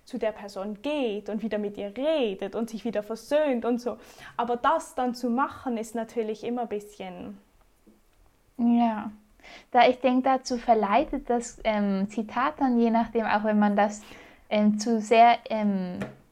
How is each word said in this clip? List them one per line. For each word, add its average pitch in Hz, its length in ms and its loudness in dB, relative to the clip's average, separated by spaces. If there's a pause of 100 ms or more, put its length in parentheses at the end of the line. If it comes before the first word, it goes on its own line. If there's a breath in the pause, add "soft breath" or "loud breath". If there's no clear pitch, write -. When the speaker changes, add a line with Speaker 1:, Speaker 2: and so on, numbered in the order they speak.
Speaker 1:
zu 254 120 -10
der 214 140 -2
Person 202 500 -10
geht 247 480 -4
und 202 140 -4
wieder 214 160 -2
mit 208 180 -6
ihr 202 180 -10
redet 240 600 -2
und 233 140 -4
sich 208 160 -10
wieder 208 180 -2
versöhnt 247 600 0
und 233 140 0
so. 233 180 -6 (380 loud breath)
Aber 240 220 -2
das 311 380 0
dann 247 180 -2
zu 247 160 -4
machen, 254 480 -2
ist 220 180 -8
natürlich 226 480 -6
immer 240 200 -4
ein 220 60 -8
bisschen 196 680 -10 (1200)
Speaker 2:
Ja. 233 540 2 (600 loud breath)
Da, 247 160 6
ich 247 120 2
denk, 254 240 2
dazu 262 340 0
verleitet 233 720 0
das, 240 360 -4
ähm, 202 440 0
Zitat 240 500 -4
dann, 247 200 2
je 233 100 4
nachdem, 226 360 0
auch 208 180 0
wenn 214 160 2
man 208 160 4
das, 208 260 2 (480 loud breath)
ähm, 214 300 2
zu 233 220 0
sehr, 233 360 8 (120)
ähm, 196 500 -2 (320)